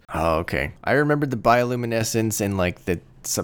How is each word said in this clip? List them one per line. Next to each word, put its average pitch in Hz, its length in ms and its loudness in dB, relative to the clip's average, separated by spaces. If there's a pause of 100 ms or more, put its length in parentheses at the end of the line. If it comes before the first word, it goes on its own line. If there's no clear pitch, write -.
(120)
Oh, 80 280 0
okay. 73 320 -4 (120)
I 104 80 0
remembered 147 380 2
the 123 80 -2
bioluminescence 117 1040 2
and, 98 160 0
like, 90 260 -2
the, 87 160 -2 (240)
s-, - 200 -4